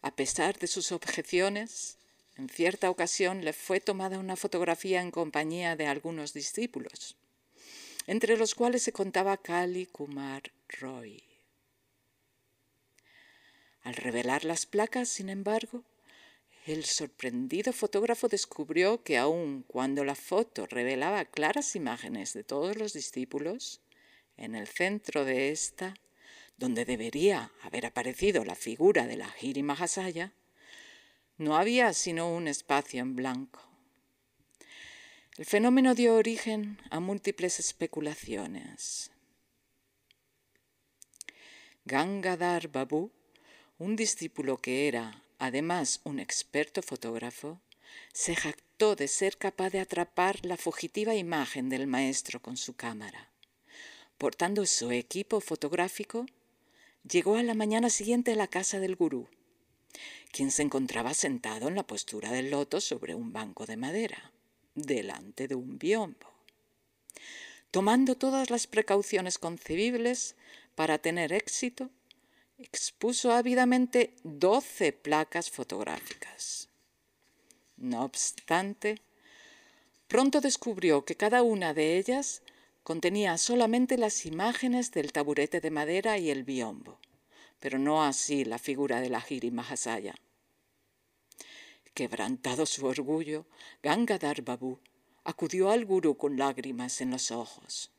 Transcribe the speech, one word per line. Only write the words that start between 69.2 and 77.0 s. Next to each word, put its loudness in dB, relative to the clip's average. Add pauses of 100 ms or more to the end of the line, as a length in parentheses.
concebibles -2 (400)
para 2
tener 0
éxito, -2 (720)
expuso 0
ávidamente 6
doce 4
placas 0
fotográficas. -8 (1080)